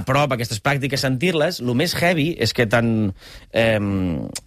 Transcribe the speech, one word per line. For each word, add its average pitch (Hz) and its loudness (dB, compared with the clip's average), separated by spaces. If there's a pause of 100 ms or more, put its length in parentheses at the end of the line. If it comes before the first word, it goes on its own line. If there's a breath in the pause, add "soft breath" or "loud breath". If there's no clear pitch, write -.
prop 139 2
aquestes 123 -4
pràctiques, 139 -2
sentir-les, 151 0
lo 120 0
més 160 0
heavy 170 2 (100)
és 110 0
que 120 2
tant, 117 2 (600 loud breath)
em, 110 2 (580)